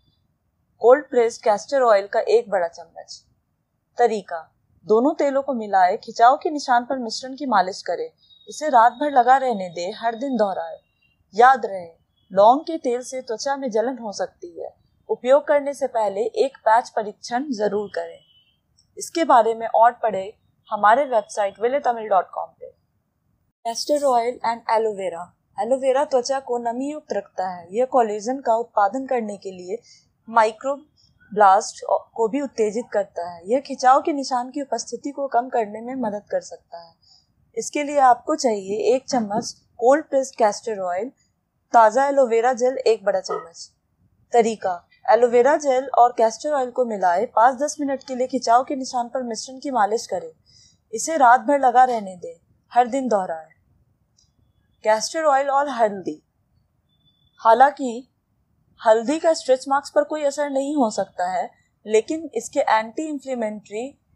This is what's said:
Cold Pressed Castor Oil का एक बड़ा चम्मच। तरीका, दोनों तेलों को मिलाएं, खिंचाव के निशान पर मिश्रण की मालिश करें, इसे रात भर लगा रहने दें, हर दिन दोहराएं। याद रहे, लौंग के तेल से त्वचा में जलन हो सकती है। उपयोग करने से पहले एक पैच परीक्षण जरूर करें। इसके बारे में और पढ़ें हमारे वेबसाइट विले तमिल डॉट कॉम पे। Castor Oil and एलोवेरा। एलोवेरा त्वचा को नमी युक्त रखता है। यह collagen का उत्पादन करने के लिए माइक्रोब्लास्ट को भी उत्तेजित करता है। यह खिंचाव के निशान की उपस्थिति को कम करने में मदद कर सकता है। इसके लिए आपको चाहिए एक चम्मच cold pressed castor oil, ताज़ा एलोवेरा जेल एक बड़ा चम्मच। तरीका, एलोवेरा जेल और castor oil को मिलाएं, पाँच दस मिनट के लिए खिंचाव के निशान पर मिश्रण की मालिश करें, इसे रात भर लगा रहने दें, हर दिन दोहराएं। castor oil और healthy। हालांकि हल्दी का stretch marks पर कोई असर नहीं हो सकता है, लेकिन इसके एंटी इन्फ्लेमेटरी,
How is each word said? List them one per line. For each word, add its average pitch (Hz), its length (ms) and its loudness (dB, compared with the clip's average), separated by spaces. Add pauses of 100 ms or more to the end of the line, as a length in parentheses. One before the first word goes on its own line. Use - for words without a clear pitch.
(800)
Cold 277 300 6
Pressed 233 340 -2
Castor 226 380 0
Oil 202 260 4
का - 120 -2
एक 220 300 2
बड़ा 180 180 -2
चम्मच। - 580 -20 (720)
तरीका, 202 580 -2 (300)
दोनों 233 280 2
तेलों 277 280 0
को 277 120 -6
मिलाएं, 196 440 2
खिंचाव 247 400 4
के 339 120 -6
निशान 269 360 0
पर 269 140 -6
मिश्रण 254 360 -10
की 294 100 -10
मालिश 196 360 0
करें, 160 300 -8 (360)
इसे 294 220 -8
रात 240 240 6
भर 285 180 -4
लगा 254 260 6
रहने 220 320 -4
दें, 175 240 -8
हर 233 220 -6
दिन 254 220 -4
दोहराएं। 175 400 -4 (560)
याद 233 320 6
रहे, 190 220 -8 (440)
लौंग 214 300 6
के 320 160 -6
तेल 247 240 -4
से 254 200 -10
त्वचा 254 340 -6
में 269 160 -6
जलन 226 260 -2
हो 226 140 -10
सकती 175 500 -12
है। - 120 -14 (360)
उपयोग 262 380 2
करने 285 260 0
से 262 140 -6
पहले 208 340 -2
एक 247 360 -2
पैच 220 320 2
परीक्षण 240 600 -6
जरूर 202 440 -4
करें। 170 240 -10 (800)
इसके - 260 -6
बारे 226 320 4
में 226 120 -8
और 233 240 4
पढ़ें 208 420 -6 (360)
हमारे 220 360 4
वेबसाइट 208 540 -4
विले 247 200 -2
तमिल 233 280 -4
डॉट 190 260 0
कॉम 165 140 -8 (120)
पे। - 80 -18 (960)
Castor 277 380 -2
Oil 240 440 2
and 233 240 -4
एलोवेरा। 196 600 -2 (260)
एलोवेरा 262 460 0
त्वचा 269 340 -2
को 247 180 -6
नमी 240 340 -6
युक्त 302 220 -12
रखता 196 340 -8
है। 180 240 -12
यह 233 140 -2
collagen 233 560 -2
का 233 140 0
उत्पादन 233 500 -2
करने 226 320 -4
के 190 140 -14
लिए 180 300 -12 (480)
माइक्रोब्लास्ट 220 1600 0
को - 380 -2
भी 254 140 -4
उत्तेजित 220 520 -4
करता 185 360 -6
है। 175 220 -10
यह 262 80 4
खिंचाव 269 420 2
के 320 120 -2
निशान 262 380 -6
की 285 100 -8
उपस्थिति - 500 -8
को 277 160 -6
कम 247 220 -2
करने 220 320 -4
में 247 140 -10
मदद 208 360 -6
कर 185 100 -2
सकता - 360 -20
है। 170 160 -20 (640)
इसके 294 260 -4
लिए 285 160 -2
आपको 254 360 4
चाहिए 214 600 0
एक 254 140 -6
चम्मच 226 420 -4 (260)
cold 277 280 4
pressed 269 300 -2
castor 214 440 -2
oil, 185 300 -6 (640)
ताज़ा 233 340 6
एलोवेरा 254 460 2
जेल 247 240 -2
एक 220 280 0
बड़ा 190 140 0
चम्मच। - 520 -10 (640)
तरीका, 208 540 0 (220)
एलोवेरा 240 480 4
जेल 269 400 -2
और 240 200 6
castor 226 320 -2
oil 262 220 -2
को 254 140 -2
मिलाएं, 190 420 0
पाँच 247 280 4
दस 294 240 -4
मिनट 277 240 -4
के 262 120 -10
लिए 247 120 -2
खिंचाव 247 360 2
के 285 120 -6
निशान 247 340 -6
पर 262 140 -6
मिश्रण 240 360 -12
की 285 120 -8
मालिश 226 360 -2
करें, 170 240 -10 (600)
इसे 294 260 -6
रात 247 240 6
भर 285 180 0
लगा 254 240 4
रहने 214 320 -2
दें, 170 240 -16 (340)
हर 240 140 4
दिन 262 200 -4
दोहराएं। 170 420 -4 (1300)
castor 220 400 0
oil 277 260 2
और 277 200 0
healthy। 202 540 -4 (1160)
हालांकि 254 720 2 (720)
हल्दी 233 340 2
का 320 140 2
stretch 262 340 0
marks 277 220 -4
पर 294 140 0
कोई 302 200 -6
असर 285 260 -4
नहीं 277 260 -4
हो 254 160 0
सकता 185 400 -6
है, 185 200 -6 (360)
लेकिन 277 480 -2
इसके 240 240 -6
एंटी 226 480 -2
इन्फ्लेमेटरी, 240 920 -10 (160)